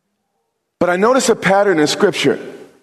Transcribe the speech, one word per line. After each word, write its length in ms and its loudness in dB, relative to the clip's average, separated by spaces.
But 100 0
I 60 0
notice 340 2
a 60 2
pattern 440 2
in 80 2
Scripture. 640 -2